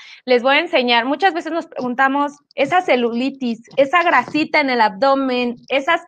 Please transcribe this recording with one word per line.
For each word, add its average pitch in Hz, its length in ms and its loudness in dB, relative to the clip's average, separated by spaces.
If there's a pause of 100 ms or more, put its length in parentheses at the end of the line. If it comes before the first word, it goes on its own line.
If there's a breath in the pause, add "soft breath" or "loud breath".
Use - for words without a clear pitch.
(240 loud breath)
les 247 180 2
voy 269 140 4
a 302 40 2
enseñar, 247 440 2
muchas 311 280 0
veces 320 200 -8
nos 330 160 -6
preguntamos, 269 640 -2 (240)
esa 339 260 0
celulitis, 247 800 -2 (160)
esa 285 260 2
grasita 311 560 0
en 277 120 0
el 240 100 2
abdomen, 247 720 0 (140)
esas 277 400 0